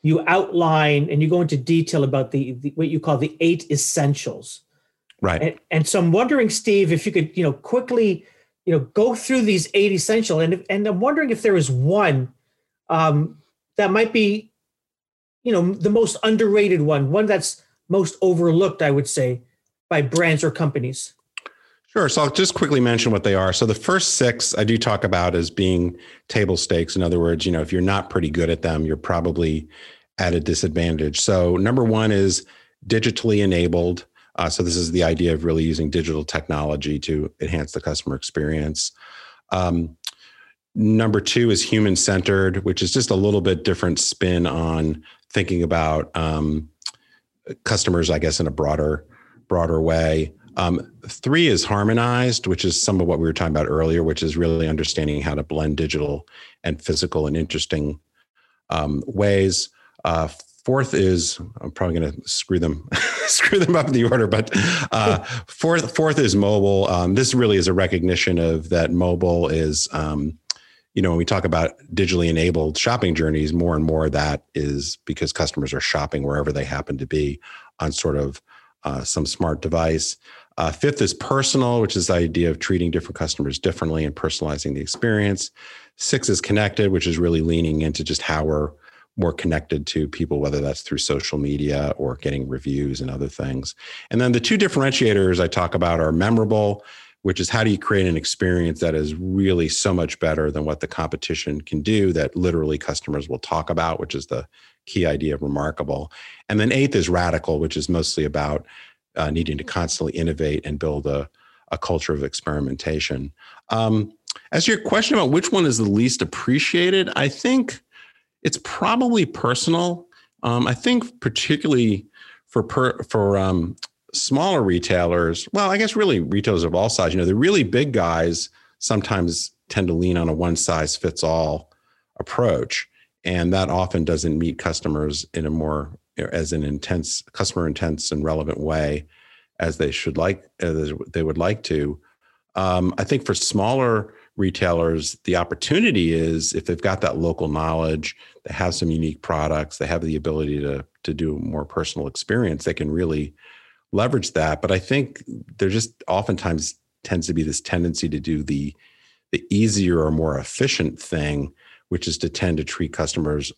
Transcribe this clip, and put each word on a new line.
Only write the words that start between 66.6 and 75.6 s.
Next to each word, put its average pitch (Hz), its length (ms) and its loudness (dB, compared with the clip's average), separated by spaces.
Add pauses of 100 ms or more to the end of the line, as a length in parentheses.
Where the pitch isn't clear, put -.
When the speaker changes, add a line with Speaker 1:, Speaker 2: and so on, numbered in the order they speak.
Speaker 2:
Um, 90 280 2
this 127 180 2
really 113 240 4
is 87 100 2
a 92 60 2
recognition 90 640 2
of 82 320 0
that 82 220 2
mobile 87 560 2
is, 78 440 0
um, 76 460 -4 (560)
you 98 100 2
know, 90 60 2
when 82 100 2
we 85 60 0
talk 98 200 0
about 82 320 0 (160)
digitally 87 340 2
enabled 80 480 0
shopping 117 380 0
journeys, 78 400 0
more 85 220 2
and 78 100 0
more 78 240 2
that 73 360 -2 (100)
is 71 500 -4
because - 260 -6
customers 71 400 -2